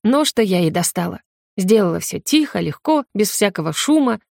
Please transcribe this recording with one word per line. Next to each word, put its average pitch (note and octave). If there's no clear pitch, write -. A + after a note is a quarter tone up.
нож-то C4+
я F#3
и D#3+
достала. F3
Сделала F#3
все -
тихо, D4
легко, B3+
без G3+
всякого E3+
шума, C#4